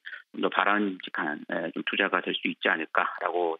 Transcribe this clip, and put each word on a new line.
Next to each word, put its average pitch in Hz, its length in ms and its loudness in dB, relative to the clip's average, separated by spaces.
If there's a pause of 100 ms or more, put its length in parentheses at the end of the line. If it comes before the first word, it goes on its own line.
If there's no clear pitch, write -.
(300)
좀 - 120 -4
더 95 60 2
바람직한, 95 1000 0
에, 85 220 -2
좀 80 140 -4
투자가 98 340 2
될 90 160 -2
수 - 100 -6
있지 92 220 0
않을까라고 85 920 0